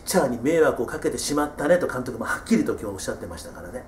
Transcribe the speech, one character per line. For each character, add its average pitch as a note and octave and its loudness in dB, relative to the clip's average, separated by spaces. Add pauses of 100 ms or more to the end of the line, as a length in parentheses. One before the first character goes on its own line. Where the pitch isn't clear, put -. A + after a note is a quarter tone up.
チ - 0
ャ E3 6
ー B2+ 0
に A#2+ -2
迷 D#3 4
惑 C3+ 4
を A2+ 0
か - -8
け D#3 0
て B2+ -4
し - -4
ま D3 2
っ D3 -6
た C#3+ -2
ね」 - 8
と C4 0
監 B2 -4
督 B2+ -6
も A2+ -6
は - -4
っ - -16
き A#2 4
り G#2+ 4
と - 0
今 - -4
日 A2+ -6
お G2 -6
っ - -10
し - -4
ゃ - -2
っ - -6
て A2 -10
ま F#2 -10
し - -12
た B2+ -12
か - -14
ら - -12
ね。 B2 -10